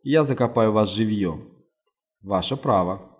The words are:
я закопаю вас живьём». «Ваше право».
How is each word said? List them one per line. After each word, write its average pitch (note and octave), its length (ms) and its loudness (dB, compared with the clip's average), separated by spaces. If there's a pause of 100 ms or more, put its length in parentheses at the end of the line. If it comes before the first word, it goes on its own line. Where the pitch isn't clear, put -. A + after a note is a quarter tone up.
я D3+ 200 2
закопаю A#2+ 500 2
вас G#2+ 160 2
живьём». G2+ 600 -2 (720)
«Ваше G2 360 -4
право». F#2+ 520 0 (100)